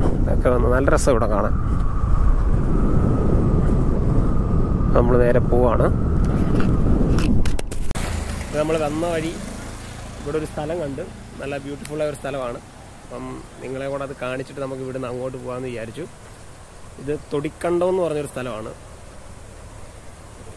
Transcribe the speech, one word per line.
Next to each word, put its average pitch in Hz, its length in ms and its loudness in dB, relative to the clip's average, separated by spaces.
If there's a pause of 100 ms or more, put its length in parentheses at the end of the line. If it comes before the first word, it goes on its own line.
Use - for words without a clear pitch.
(320)
ഒക്കെ - 220 4
വന്ന് 113 200 4
നല്ല 135 200 2
രസം 147 200 4
ഇവിടെ 113 200 2
കാണാൻ. 104 200 2 (3500)
നമ്മൾ 127 260 6
നേരെ 120 180 4 (100)
പോവാണ്. 120 360 4 (2500)
ഇപ്പൊ - 180 -8
നമ്മൾ 156 160 0 (100)
വന്ന 156 260 -2
വഴി 165 200 -2 (880)
ഇവിടെ 147 200 -6
ഒരു 151 100 -6
സ്ഥലം 156 320 -6
കണ്ട്, 139 180 -6 (400)
നല്ല 139 140 -8 (100)
ബ്യൂട്ടിഫുൾ 143 380 -8
ആയ 151 100 -2
ഒരു 135 100 -12
സ്ഥലമാണ്. 131 360 -6 (460)
അപ്പം 123 200 -12 (380)
നിങ്ങളെ 131 300 -8
കൂടെ 139 160 -4
അത് 139 60 -12 (100)
കാണിച്ചിട്ട് 135 400 -8
നമുക്ക് 135 220 -8
ഇവിടുന്ന് 131 260 -6
അങ്ങോട്ട് 127 320 -6
പോകാമെന്ന് 123 280 -8
വിചാരിച്ചു. 113 320 -10 (1000)
ഇത് 139 100 -4 (200)
തൊടിക്കണ്ടം 170 600 -2
എന്ന് 185 120 0
പറഞ്ഞൊരു 151 280 -4
സ്ഥലമാണ്. 120 380 -8 (1900)